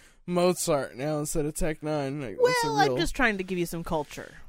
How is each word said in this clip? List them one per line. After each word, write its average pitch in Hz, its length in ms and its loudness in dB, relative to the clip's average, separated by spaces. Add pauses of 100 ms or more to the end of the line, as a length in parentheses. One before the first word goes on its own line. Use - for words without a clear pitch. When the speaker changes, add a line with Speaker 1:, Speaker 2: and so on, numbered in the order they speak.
(260)
Speaker 1:
Mozart 170 680 2
now 151 220 -2
instead 151 280 -2
of 156 80 -4
Tech 160 280 -2
Nine." 147 380 -2
Like, - 200 -8
what's 494 220 4
the 466 60 0
Speaker 2:
Well, 440 100 0
I'm 392 100 6
Speaker 1:
real 247 80 2
Speaker 2:
just 320 180 0
trying 220 240 2
to 190 60 -4
give 185 140 -4
you 175 80 0
some 170 180 -6
culture. - 480 -6 (160)